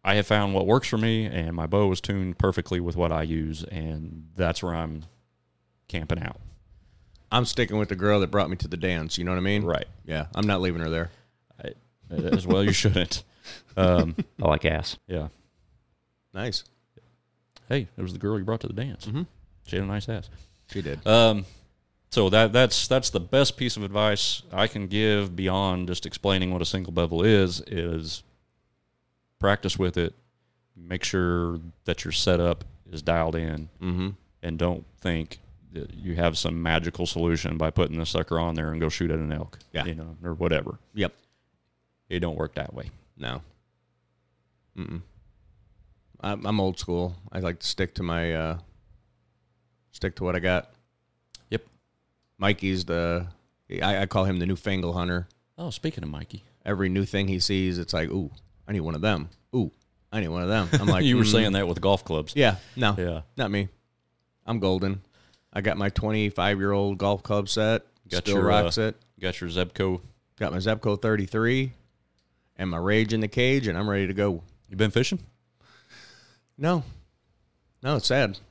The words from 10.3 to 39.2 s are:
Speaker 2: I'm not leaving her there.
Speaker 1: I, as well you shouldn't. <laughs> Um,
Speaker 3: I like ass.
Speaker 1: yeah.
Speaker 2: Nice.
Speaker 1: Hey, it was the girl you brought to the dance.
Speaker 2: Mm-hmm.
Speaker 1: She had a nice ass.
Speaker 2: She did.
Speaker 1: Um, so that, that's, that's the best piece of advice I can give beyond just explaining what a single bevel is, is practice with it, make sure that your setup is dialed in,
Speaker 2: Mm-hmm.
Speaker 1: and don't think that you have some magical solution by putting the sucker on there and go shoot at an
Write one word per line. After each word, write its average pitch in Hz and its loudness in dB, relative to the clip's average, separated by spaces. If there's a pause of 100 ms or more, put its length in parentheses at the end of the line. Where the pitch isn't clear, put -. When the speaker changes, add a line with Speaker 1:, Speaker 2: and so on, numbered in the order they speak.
Speaker 2:
I'm 104 0
not 98 2
leaving 87 0
her 80 -2
there. 82 -2 (540)
Speaker 1:
I, - -8 (400)
as 90 -2
well 92 4
you 101 4
shouldn't. 92 2
<laughs> - -20 (440)
Um, 90 4 (260)
Speaker 3:
I - 0
like 76 2
ass. 78 -2 (100)
Speaker 1:
yeah. 78 -6 (1040)
Speaker 2:
Nice. 113 -6 (1040)
Speaker 1:
Hey, 123 0
it 92 -8
was 90 -6
the 90 -10
girl 104 -2
you 95 -4
brought 113 -2
to - -8
the - -8
dance. 123 -8
Speaker 2:
Mm-hmm. 120 -4 (440)
Speaker 1:
She - -6
had 98 0
a 98 -4
nice 101 -4
ass. 113 -8 (420)
Speaker 2:
She 98 -6
did. 73 -6
Speaker 1:
Um, 110 8 (640)
so 101 4
that, 104 8
that's, 123 4
that's 127 2
the - -2
best 131 2
piece 123 -4
of 104 -6
advice 101 0 (100)
I 95 2
can 104 -4
give 101 2
beyond 92 0
just 90 -4
explaining 92 0
what 90 -2
a 85 -2
single 95 -4
bevel 82 0
is, 95 4
is 82 -6 (1160)
practice 98 2
with 90 0
it, 85 0 (640)
make 87 -8
sure 87 0 (280)
that - -4
your 82 -4
setup 87 2 (280)
is 80 -10
dialed 82 2
in, 80 -4 (100)
Speaker 2:
Mm-hmm. 92 -2 (340)
Speaker 1:
and 85 -6
don't 87 -2 (160)
think 82 -4 (320)
that 82 -10
you 87 -6
have 85 2
some 82 -2
magical 82 0
solution 85 0
by 80 0
putting 80 0
the 82 -2
sucker 82 -2
on 82 0
there 78 -4
and 80 -6
go 80 0
shoot 87 -2
at 80 0
an 76 -4